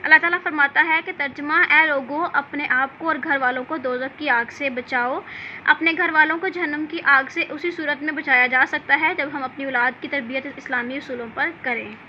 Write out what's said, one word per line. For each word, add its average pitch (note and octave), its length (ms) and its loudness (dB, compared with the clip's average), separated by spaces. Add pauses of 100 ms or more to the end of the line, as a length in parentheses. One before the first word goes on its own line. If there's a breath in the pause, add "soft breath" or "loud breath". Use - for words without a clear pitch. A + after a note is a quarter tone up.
अल्लाह D#4 160 6
ताला E4+ 180 2
फरमाता D4+ 440 2
है E4 200 2
कि F4+ 100 -8
तर्जुमा, D4 520 0
"ऐ D#4 240 6
लोगो, C#4 320 0
अपने D4 480 -2
आप C4 300 0
को D#4+ 100 -4
और D4+ 100 0
घर C#4 200 0
वालों B3+ 260 0
को D#4+ 140 -6
दोज़ख B3+ 420 -4
की D4+ 80 -4
आग A#3 220 2
से C#4 200 -4
बचाओ।" B3 540 -2 (440 loud breath)
अपने D#4+ 260 4
घर E4 180 0
वालों D#4 260 4
को F#4+ 120 -2
जहन्नम D#4 360 -4
की E4 140 -8
आग C4+ 280 4
से E4 160 -4
उसी E4 280 -4
सूरत D4 320 -4
में D#4 120 -4
बचाया C4 320 2
जा B3+ 180 4
सकता D4 300 0
है, D#4 200 0
जब D4 140 -2
हम C#4+ 120 -6
अपनी C4 240 -6
औलाद B3 360 2
की D4+ 60 -8
तरबियत C4+ 500 -4
इस्लामी B3+ 400 -4
उसूलों A#3+ 320 -8
पर D4+ 240 -2 (100)
करें। A3 340 -6 (120)